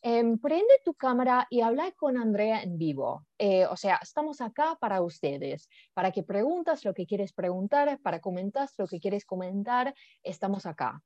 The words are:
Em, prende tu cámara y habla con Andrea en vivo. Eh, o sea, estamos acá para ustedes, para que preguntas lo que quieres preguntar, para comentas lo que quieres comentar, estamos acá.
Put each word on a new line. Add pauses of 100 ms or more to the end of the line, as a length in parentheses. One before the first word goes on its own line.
Em,
prende (100)
tu
cámara
y
habla
con
Andrea
en
vivo. (120)
Eh,
o
sea,
estamos
acá
para
ustedes, (260)
para
que
preguntas
lo
que
quieres
preguntar,
para
comentas
lo
que
quieres
comentar, (300)
estamos
acá.